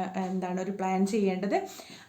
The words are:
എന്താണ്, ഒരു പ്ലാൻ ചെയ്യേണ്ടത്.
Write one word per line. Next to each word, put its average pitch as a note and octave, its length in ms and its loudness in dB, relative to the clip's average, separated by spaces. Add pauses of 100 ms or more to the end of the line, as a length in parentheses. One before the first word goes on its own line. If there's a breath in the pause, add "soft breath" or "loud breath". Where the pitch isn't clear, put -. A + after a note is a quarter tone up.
(260)
എന്താണ്, F#3 340 -2
ഒരു F#3 100 -2
പ്ലാൻ F#3+ 360 2
ചെയ്യേണ്ടത്. G3+ 560 2 (460 loud breath)